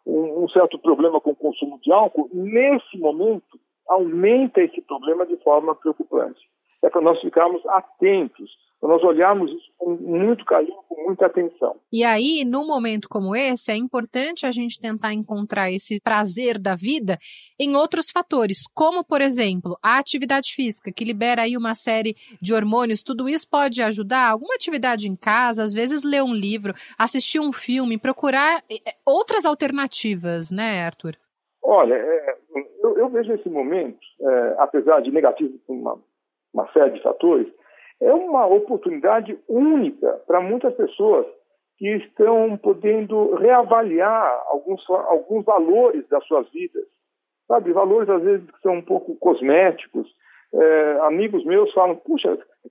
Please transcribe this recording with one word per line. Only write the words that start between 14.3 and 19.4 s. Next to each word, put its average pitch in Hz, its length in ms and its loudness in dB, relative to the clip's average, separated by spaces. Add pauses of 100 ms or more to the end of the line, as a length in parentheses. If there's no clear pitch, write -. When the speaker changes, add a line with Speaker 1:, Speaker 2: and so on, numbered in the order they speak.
Speaker 2:
a 262 60 -2
gente 240 280 -6
tentar 220 360 -6
encontrar 208 560 -4
esse 196 300 -6
prazer 214 580 -2
da 190 160 -2
vida 190 420 -4 (420)
em 285 160 -2
outros 320 360 0
fatores, 240 540 -2 (100)
como, 339 300 0
por 277 180 0
exemplo, 202 600 -2